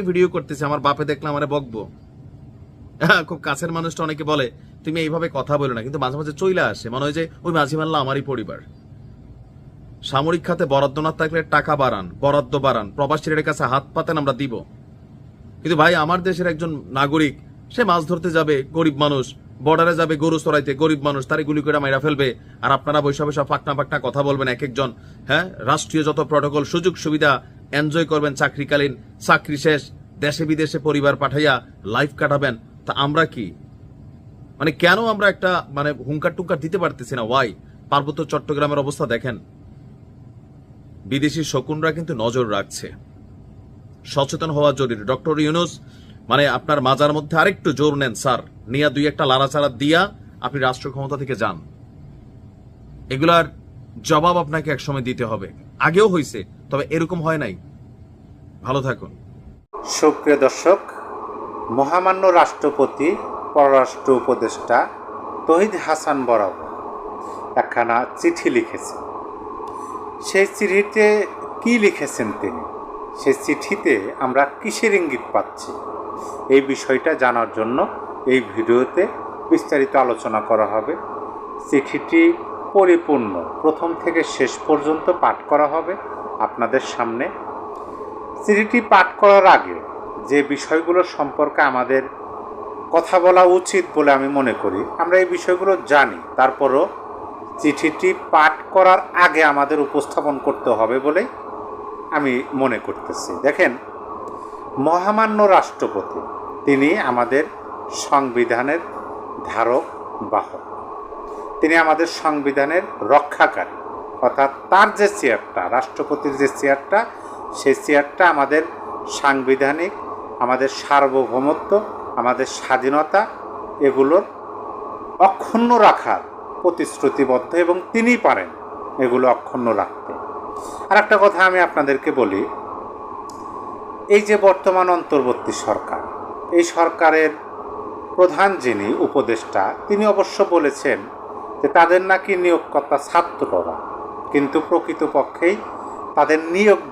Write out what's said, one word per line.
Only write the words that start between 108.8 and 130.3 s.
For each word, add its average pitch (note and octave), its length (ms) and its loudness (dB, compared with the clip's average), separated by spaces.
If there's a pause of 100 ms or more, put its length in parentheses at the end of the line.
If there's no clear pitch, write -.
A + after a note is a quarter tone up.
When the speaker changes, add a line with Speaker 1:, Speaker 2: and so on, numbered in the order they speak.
Speaker 2:
ধারক A#2 380 0 (380)
বাহক, G#2 420 -4 (1000)
তিনি D#3+ 140 4
আমাদের D#3+ 320 4
সংবিধানের D3 760 0 (200)
রক্ষাকারী, - 760 2 (460)
অর্থাৎ B2+ 300 2 (180)
তার G3 260 8
যে G3+ 120 4
চেয়ারটা, G#2+ 640 0
রাষ্ট্রপতির C#3 680 -2
যে C#3 100 4
চেয়ারটা, C#3+ 580 0 (480)
সেই C3+ 300 2
চেয়ারটা D3 440 4
আমাদের D3 360 2 (440)
সাংবিধানিক, C3+ 840 0 (480)
আমাদের B2+ 300 0
সার্বভৌমত্ব, C#3 1120 2 (340)
আমাদের B2 300 0
স্বাধীনতা, C#3+ 800 0 (520)
এগুলোর C#3 440 4 (960)
অক্ষুণ্ণ A#3 580 4
রাখার C3 560 4 (280)
প্রতিশ্রুতিবদ্ধ C3+ 920 0
এবং F3 260 2 (100)
তিনিই A#3 260 4
পারেন G#2 320 2 (500)
এগুলো B2+ 300 4
অক্ষুণ্ণ A#2+ 380 0
রাখতে। - 460 -2 (760)